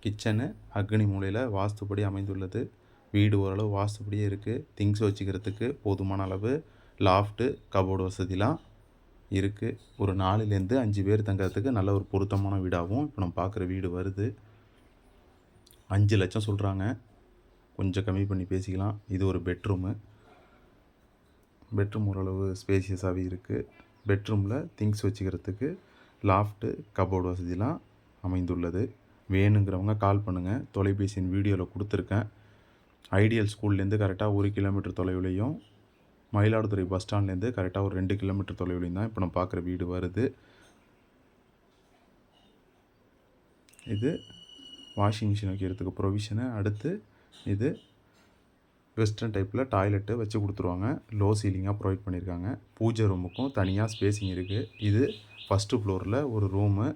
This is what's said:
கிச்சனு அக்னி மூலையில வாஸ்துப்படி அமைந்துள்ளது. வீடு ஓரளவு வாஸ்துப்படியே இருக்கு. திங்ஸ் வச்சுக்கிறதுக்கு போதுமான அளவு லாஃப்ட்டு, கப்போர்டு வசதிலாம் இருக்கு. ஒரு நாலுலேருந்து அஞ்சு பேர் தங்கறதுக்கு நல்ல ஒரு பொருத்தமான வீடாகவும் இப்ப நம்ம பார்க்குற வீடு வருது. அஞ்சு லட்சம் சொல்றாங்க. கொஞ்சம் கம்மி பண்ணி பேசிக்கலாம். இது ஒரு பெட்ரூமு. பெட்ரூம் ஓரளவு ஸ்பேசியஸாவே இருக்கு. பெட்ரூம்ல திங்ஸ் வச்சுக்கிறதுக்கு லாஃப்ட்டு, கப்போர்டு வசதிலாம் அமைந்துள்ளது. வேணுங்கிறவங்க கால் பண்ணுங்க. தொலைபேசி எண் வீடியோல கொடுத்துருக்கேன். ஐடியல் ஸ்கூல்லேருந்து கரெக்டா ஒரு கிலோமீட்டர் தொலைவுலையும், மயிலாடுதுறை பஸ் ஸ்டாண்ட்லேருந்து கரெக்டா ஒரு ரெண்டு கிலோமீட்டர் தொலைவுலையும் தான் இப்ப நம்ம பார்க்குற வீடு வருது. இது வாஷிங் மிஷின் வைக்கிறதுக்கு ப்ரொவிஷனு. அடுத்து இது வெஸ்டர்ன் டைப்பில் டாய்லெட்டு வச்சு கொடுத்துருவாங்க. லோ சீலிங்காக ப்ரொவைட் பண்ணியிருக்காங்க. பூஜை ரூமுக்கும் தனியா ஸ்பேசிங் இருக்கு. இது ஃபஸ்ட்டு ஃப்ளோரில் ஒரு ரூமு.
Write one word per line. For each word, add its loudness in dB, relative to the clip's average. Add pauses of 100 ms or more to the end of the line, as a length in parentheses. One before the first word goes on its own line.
கிச்சனு 0 (320)
அக்னி 2
மூலையில -2 (160)
வாஸ்துப்படி -2
அமைந்துள்ளது. -4 (520)
வீடு 6
ஓரளவு 0
வாஸ்துப்படியே -2
இருக்கு. -4 (240)
திங்ஸ் 2
வச்சுக்கிறதுக்கு -2 (160)
போதுமான 0
அளவு -2 (480)
லாஃப்ட்டு, 4 (280)
கப்போர்டு 2
வசதிலாம் 0 (800)
இருக்கு. -2 (280)
ஒரு 0
நாலுலேருந்து 2
அஞ்சு 0
பேர் 2
தங்கறதுக்கு 0
நல்ல 2
ஒரு -6
பொருத்தமான 0
வீடாகவும் 0
இப்ப -4
நம்ம -4
பார்க்குற -2
வீடு -2 (100)
வருது. -2 (1600)
அஞ்சு 4
லட்சம் 0
சொல்றாங்க. 0 (960)
கொஞ்சம் 0
கம்மி 0
பண்ணி -2
பேசிக்கலாம். -2
இது 0
ஒரு -2
பெட்ரூமு. -2 (1800)
பெட்ரூம் 0
ஓரளவு -2 (140)
ஸ்பேசியஸாவே 0
இருக்கு. -6 (520)
பெட்ரூம்ல 2 (240)
திங்ஸ் 0
வச்சுக்கிறதுக்கு -2 (640)
லாஃப்ட்டு, 2 (300)
கப்போர்டு 0
வசதிலாம் -2 (480)
அமைந்துள்ளது. 0 (480)
வேணுங்கிறவங்க 4 (100)
கால் 4
பண்ணுங்க. -2 (240)
தொலைபேசி 0
எண் 0
வீடியோல 2
கொடுத்துருக்கேன். -2 (920)
ஐடியல் 4
ஸ்கூல்லேருந்து 2
கரெக்டா 0 (120)
ஒரு 2
கிலோமீட்டர் 0
தொலைவுலையும், 0 (800)
மயிலாடுதுறை 4
பஸ் -2
ஸ்டாண்ட்லேருந்து 0
கரெக்டா -2
ஒரு -2
ரெண்டு 0
கிலோமீட்டர் -4
தொலைவுலையும் -2
தான் -2
இப்ப -4
நம்ம -4
பார்க்குற -2
வீடு -4
வருது. -2 (3750)
இது 0 (880)
வாஷிங் 2
மிஷின் -2
வைக்கிறதுக்கு -4
ப்ரொவிஷனு. -2
அடுத்து -2 (600)
இது 0 (1300)
வெஸ்டர்ன் 0
டைப்பில் -2
டாய்லெட்டு 2
வச்சு -4
கொடுத்துருவாங்க. -2 (300)
லோ 4 (100)
சீலிங்காக 0
ப்ரொவைட் -2
பண்ணியிருக்காங்க. -4 (280)
பூஜை 2
ரூமுக்கும் 0
தனியா 2
ஸ்பேசிங் 0
இருக்கு. -4 (200)
இது 4 (440)
ஃபஸ்ட்டு 2
ஃப்ளோரில் -2 (180)
ஒரு 2
ரூமு. 2 (100)